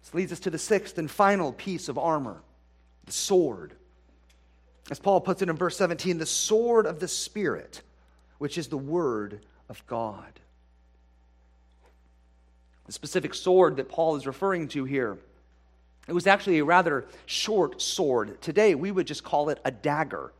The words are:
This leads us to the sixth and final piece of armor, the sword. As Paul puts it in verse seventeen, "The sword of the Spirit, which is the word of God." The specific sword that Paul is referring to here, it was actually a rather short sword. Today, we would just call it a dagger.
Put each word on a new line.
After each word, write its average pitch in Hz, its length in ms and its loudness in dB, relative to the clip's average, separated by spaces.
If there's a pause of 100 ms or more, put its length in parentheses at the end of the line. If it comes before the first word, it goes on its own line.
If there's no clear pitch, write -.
This - 120 -20
leads 180 180 -4
us 165 80 -10
to 185 100 -4
the 156 80 -6
sixth 214 400 -2
and 156 120 -4
final 196 420 2
piece - 360 -8
of 135 100 -6
armor, 139 420 -2 (680)
the - 60 -12
sword. 131 600 0 (1120)
As 139 120 -8
Paul 190 200 4
puts 185 220 0
it 180 60 0
in 156 80 -2
verse 170 200 -2
seventeen, 175 420 0
"The 160 80 -4
sword 226 600 2
of 156 140 -6
the 175 80 -4
Spirit, - 760 -4 (560)
which 143 180 -6
is 165 120 -6
the 151 100 -6
word 127 640 -2 (280)
of - 200 -18
God." 110 500 -8 (2500)
The 101 60 -16
specific - 420 -6
sword 180 440 6
that 131 100 -6
Paul 160 260 0
is 135 140 -6
referring 170 400 -2
to 139 160 -4
here, 127 340 -2 (880)
it - 60 -10
was 175 160 2
actually 196 300 4
a 147 60 4
rather 165 420 4 (200)
short - 560 0
sword. 120 580 0
Today, 180 360 4
we 185 160 -4
would 180 160 -2
just 147 160 -10
call 147 240 0
it 143 160 -4
a 131 80 0
dagger. 135 680 -4